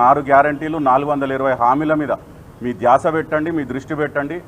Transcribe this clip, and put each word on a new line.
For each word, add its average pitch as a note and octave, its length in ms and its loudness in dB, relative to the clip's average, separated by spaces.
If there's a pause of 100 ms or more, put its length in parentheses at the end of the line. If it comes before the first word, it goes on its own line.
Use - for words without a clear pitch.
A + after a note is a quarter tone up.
(100)
ఆరు C#3+ 180 4
గ్యారంటీలు, D3 500 2 (120)
నాలుగు C#3+ 220 2
వందల C#3 260 -2
ఇరవై C3+ 240 0
హామీల D3 400 2
మీద B2+ 100 -4 (500)
మీ B2 100 -4 (100)
ధ్యాస B2+ 240 4 (100)
పెట్టండి, D#3 420 -4
మీ D3 140 -4
దృష్టి C3+ 300 -8
పెట్టండి C#3+ 460 -6